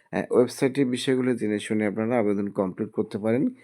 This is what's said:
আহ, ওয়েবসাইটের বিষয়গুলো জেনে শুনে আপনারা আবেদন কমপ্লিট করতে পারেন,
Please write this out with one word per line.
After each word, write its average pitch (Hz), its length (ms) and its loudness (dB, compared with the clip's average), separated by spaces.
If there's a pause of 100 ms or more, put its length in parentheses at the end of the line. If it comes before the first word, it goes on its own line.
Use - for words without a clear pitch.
(120)
আহ, - 220 -2
ওয়েবসাইটের 127 520 2
বিষয়গুলো 127 500 0
জেনে 107 240 -2
শুনে 107 260 -2
আপনারা 110 340 0
আবেদন 101 300 0
কমপ্লিট 101 420 -4
করতে 107 260 -4
পারেন, 113 320 2 (140)